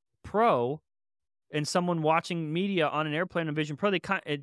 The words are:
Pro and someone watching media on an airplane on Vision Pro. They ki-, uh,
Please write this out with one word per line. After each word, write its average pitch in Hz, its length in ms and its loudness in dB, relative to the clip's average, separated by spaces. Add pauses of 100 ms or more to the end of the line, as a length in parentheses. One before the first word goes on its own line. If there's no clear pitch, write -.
(240)
Pro 151 580 2 (680)
and 151 160 -2
someone 175 340 0
watching 156 500 0
media 175 360 0
on 151 200 0
an 147 60 -2
airplane 165 340 -2
on 147 80 -2
Vision 151 220 -2
Pro. 208 140 0
They 180 80 2
ki-, - 140 -4 (120)
uh, 147 180 -4